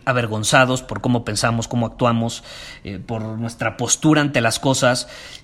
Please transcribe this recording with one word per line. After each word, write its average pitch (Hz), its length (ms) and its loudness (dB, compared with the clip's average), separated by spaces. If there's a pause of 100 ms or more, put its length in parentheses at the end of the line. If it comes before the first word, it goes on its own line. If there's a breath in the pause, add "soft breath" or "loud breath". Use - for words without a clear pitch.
avergonzados 123 760 2
por - 200 -10
cómo 120 240 0
pensamos, 113 420 -2
cómo 120 200 -2
actuamos, 117 540 0 (440 loud breath)
eh, 95 140 -8
por 110 220 -6
nuestra 110 540 -4
postura 151 460 2
ante 139 180 0
las 113 200 2
cosas. 127 500 2 (340 loud breath)